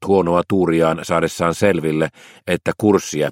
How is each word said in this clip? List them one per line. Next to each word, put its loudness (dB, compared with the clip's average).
huonoa 2
tuuriaan 2
saadessaan -2
selville, 0
että -2
kurssia 0